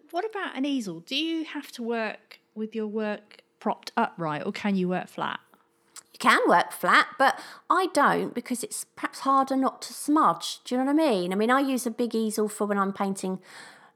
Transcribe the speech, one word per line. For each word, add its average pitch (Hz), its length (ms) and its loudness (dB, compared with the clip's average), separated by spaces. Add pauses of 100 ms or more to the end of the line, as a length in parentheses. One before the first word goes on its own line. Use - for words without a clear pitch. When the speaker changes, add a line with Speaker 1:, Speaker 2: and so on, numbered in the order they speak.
(100)
Speaker 1:
what 349 140 -2
about 415 320 -6
an 262 80 -2
easel? 220 360 -2
Do 269 160 -6
you 320 280 -2
have - 280 -10
to 247 100 -12
work 226 580 -6 (140)
with 220 200 -8
your 220 120 -2
work 208 560 -6 (180)
propped - 360 -4
upright, 151 500 -2
or 208 60 -2
can 202 240 0
you 180 120 2
work 180 200 -2
flat? - 320 -6 (720)
Speaker 2:
You - 60 -20
can - 300 4
work 175 240 4
flat, 214 340 4 (120)
but 269 200 4 (300)
I 359 240 4
don't, 190 420 2
because 240 280 -6
it's - 220 -10 (120)
perhaps - 240 -10
harder 269 360 2
not 262 260 0
to - 100 -14
smudge. - 720 2
Do - 100 -4
you 247 60 0
know 269 120 0
what 302 100 4
I 320 80 4
mean? 185 220 2
I 185 40 0
mean, 214 140 2
I 262 100 4
use 269 260 0
a 240 40 0
big 233 240 -2
easel 214 340 0
for 208 180 -4
when 202 120 0
I'm 196 140 0
painting, 190 480 -4 (560)